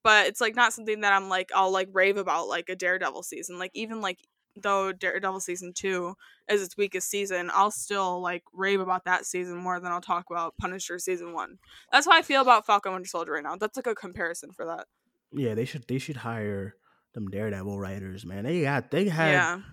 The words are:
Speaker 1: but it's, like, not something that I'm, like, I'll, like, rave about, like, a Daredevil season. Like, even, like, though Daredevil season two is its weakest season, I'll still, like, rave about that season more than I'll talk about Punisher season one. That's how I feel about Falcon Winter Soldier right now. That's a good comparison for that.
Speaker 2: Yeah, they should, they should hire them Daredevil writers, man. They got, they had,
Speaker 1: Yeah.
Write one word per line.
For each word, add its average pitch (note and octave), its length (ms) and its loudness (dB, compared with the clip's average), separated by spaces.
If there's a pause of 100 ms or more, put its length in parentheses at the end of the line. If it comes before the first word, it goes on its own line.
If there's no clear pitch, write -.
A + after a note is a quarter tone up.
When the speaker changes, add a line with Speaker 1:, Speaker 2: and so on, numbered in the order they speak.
Speaker 1:
but G#3+ 240 8
it's, - 140 -2
like, A3+ 160 0
not A#3+ 160 6
something G#3+ 300 -4
that G3+ 100 4
I'm, F#3+ 160 4
like, F#3 260 -2
I'll, F#3+ 160 4
like, F#3+ 220 0
rave G3 240 4
about, E3+ 320 -2
like, E3+ 220 -4
a F#3 60 -6
Daredevil F3+ 480 -2
season. F3+ 340 -12
Like, F#3 160 -8
even, A3 260 -8
like, F#3 200 -4 (360)
though G3 360 0
Daredevil F#3+ 480 -2
season F3+ 340 -8
two F#3 400 -2 (340)
is G3+ 140 4
its F#3 160 -8
weakest F#3+ 320 -2
season, F#3+ 420 -2
I'll G3 200 6
still, F#3 500 -2
like, F3 200 -4 (120)
rave F#3+ 260 0
about F#3 240 0
that F3+ 220 2
season F3+ 320 -6
more F3+ 220 -4
than F3+ 120 -6
I'll F3 80 -2
talk F3 300 -4
about E3+ 260 -4
Punisher F#3 420 -6
season F3 360 -4
one. D3 240 -8 (340)
That's D4 140 6
how F4+ 60 6
I E4 100 8
feel C#4 180 4
about A#3+ 240 8
Falcon G3+ 300 2
Winter F#3 140 -8
Soldier E3 240 -4
right D#3 120 -2
now. D3+ 120 -6
That's G#3+ 200 -4
a B3+ 60 -6
good A3+ 160 -2
comparison F3 540 -6
for - 120 -8
that. E3 220 -6 (440)
Speaker 2:
Yeah, C3 240 -2
they A2 120 0
should, - 220 -10
they C3 100 0
should C3+ 200 -6
hire G#2 580 -4 (360)
them G#2 160 -6
Daredevil F#3+ 500 -4
writers, F#3+ 460 -8
man. F#3+ 200 -8
They E3 180 0
got, C#3 280 0
they F#3+ 200 2
had, D#3+ 220 2
Speaker 1:
Yeah. F3 280 2 (120)